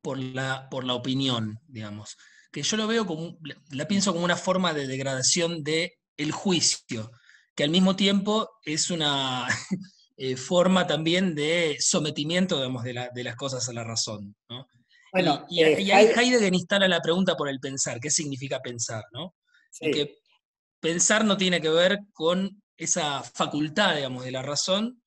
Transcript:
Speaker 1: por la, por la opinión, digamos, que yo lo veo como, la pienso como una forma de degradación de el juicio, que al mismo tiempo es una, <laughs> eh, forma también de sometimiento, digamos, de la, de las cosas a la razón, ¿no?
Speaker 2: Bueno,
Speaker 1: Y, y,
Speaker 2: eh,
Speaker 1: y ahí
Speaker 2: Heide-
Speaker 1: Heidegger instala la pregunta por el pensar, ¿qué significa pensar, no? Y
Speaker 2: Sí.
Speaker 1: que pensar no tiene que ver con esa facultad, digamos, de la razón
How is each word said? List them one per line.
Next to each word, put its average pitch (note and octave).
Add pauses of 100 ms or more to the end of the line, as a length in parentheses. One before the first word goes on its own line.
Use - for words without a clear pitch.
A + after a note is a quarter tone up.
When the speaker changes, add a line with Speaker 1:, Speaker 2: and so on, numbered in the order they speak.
Speaker 1:
por C3+
la, C3
por C3
la B2+
opinión, B2
digamos, G#2 (360)
que D3
yo G#3+
lo A3
veo A3+
como, E3 (320)
la C#3
pienso G3
como E3+
una F3
forma F#3
de C#3+
degradación C3+
de D#3+ (220)
el D3+
juicio, C3 (460)
que D3
al D3+
mismo F#3
tiempo G3+ (140)
es D#3
una, C3+
<laughs> F3 (260)
eh, C3
forma F3+
también E3
de D3+
sometimiento, E3
digamos, B2+
de B2
la, B2
de B2
las A#2+
cosas B2+
a B2
la A#2
razón, G#2+ (120)
¿no? B2 (440)
Speaker 2:
Bueno, D#3+
Speaker 1:
Y, F3
y, D#3
Speaker 2:
eh, D#3
Speaker 1:
y G3
ahí G#3
Speaker 2:
Heide- A3+
Speaker 1:
Heidegger A#3+
instala F#3+
la E3+
pregunta E3+
por D3
el C3+
pensar, C3+
¿qué D3
significa C#3
pensar, A#2+
no? D#3+ (460)
Y -
Speaker 2:
Sí. D3+
Speaker 1:
que D3 (640)
pensar F3
no G3+
tiene F3+
que D#3
ver F#3 (120)
con F#3 (140)
esa D3+
facultad, D#3
digamos, B2+
de B2+
la C3
razón F#3